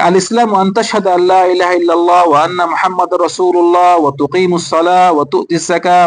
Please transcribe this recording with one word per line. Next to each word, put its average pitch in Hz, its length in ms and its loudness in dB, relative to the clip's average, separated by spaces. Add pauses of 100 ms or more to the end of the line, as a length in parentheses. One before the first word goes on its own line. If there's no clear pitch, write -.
"আল - 160 2
ইসলামু 226 380 0
আন 190 180 0
তাশহাদা 208 400 -2
আল্লা 180 320 2
ইলাহা 180 280 0
ইল্লাল্লাহ 175 520 2
ওয়া 147 180 2
আন্না 165 240 -2
মুহাম্মাদার 175 540 -2
রাসূলুল্লাহ 175 760 0
ওয়া 143 220 0
তুকিমুস 175 500 -2
সালাহ 180 440 0
ওয়া 147 120 0
তু'তিস 170 440 -4
যাকাহ 180 380 0